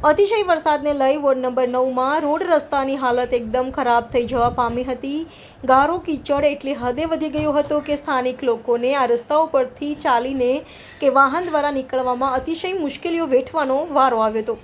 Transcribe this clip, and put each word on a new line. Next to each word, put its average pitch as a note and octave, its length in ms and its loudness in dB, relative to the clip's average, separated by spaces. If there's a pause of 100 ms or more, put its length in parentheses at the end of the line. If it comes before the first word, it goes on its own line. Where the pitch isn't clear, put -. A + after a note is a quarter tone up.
અતિશય G4+ 360 2
વરસાદને D4+ 540 0
લઈ C4+ 240 2
વોર્ડ C4 180 2
નંબર B3+ 300 0
નવમાં B3+ 440 0 (100)
રોડ D#4 260 0
રસ્તાની C4+ 500 0
હાલત B3 360 0
એકદમ A#3+ 360 -2
ખરાબ A#3+ 400 2
થઈ A#3+ 160 0
જવા A#3+ 180 2 (120)
પામી A#3+ 280 -2
હતી. C4+ 320 -6 (520)
ગારો D4 260 4 (100)
કીચડ C#4+ 400 0
એટલી C#4+ 320 -2
હદે B3 320 -2
વધી D#4 240 -2
ગયો D4+ 220 0
હતો D4 200 0 (120)
કે D4 100 0
સ્થાનિક B3+ 480 -2
લોકોને A#3+ 460 0
આ C#4 180 2
રસ્તાઓ D4 400 2
પરથી C4+ 400 -2 (140)
ચાલીને B3+ 440 0 (520)
કે C#4 160 4
વાહન C#4+ 320 4
દ્વારા D4 260 0
નીકળવામાં B3+ 600 -2
અતિશય D#4+ 420 -4
મુશ્કેલીઓ E4 540 -4
વેઠવાનો C4+ 440 0 (200)
વારો B3+ 260 4
આવ્યો A3 220 0
હતો. A3+ 180 -6